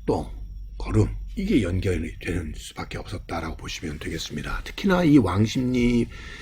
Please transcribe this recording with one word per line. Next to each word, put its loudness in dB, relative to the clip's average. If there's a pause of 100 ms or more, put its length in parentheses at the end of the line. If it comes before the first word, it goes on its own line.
똥, -2 (480)
거름, 2 (300)
이게 4
연결이 0
되는 -4
수밖에 -10
없었다라고 -8
보시면 -8
되겠습니다. -6
특히나 2
이 10
왕십리 4 (340)